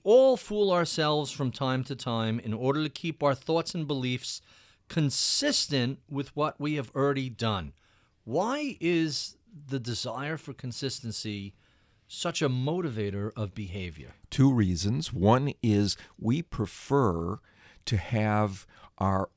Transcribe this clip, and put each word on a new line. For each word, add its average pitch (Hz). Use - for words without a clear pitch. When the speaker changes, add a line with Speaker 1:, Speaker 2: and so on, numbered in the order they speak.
Speaker 1:
all 254
fool 208
ourselves 151
from 135
time 131
to 135
time 113
in 117
order 131
to 151
keep 156
our 139
thoughts 160
and 160
beliefs 127
consistent 139
with 139
what 147
we 151
have 135
already 135
done." 104
Why 233
is 165
the 135
desire 123
for 143
consistency 110
such -
a 151
motivator 123
of 107
behavior? 87
Speaker 2:
Two 135
reasons. 104
One 123
is 104
we 127
prefer 101
to 113
have 107
our 95